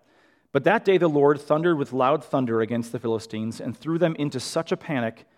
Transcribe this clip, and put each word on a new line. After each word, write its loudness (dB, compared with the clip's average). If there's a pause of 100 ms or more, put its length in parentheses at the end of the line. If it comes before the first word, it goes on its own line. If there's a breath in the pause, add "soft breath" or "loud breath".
(500 soft breath)
But 0
that 2
day 4
the 2
Lord 4
thundered 0
with -4
loud 2
thunder 0
against -2
the -6
Philistines -6
and -8
threw -4
them 0
into -4
such -4
a -2
panic -6 (120)